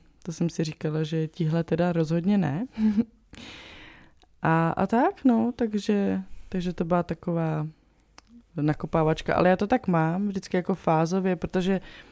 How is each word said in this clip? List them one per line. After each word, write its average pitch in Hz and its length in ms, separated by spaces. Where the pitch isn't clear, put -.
to 170 100
jsem 170 180
si - 140
říkala, 156 380
že 156 260
tihle 165 360
teda 175 280
rozhodně 170 460
ne. 165 280
<laughs> 214 300
A, 165 280
a - 160
tak, 285 380
no, 233 320
takže, 202 640
takže 180 240
to 175 120
byla 175 180
taková 165 640
nakopávačka. 156 800
Ale 175 140
já 185 80
to 202 100
tak 254 220
mám 170 400
vždycky 190 280
jako 180 180
fázově, 175 640
protože 185 440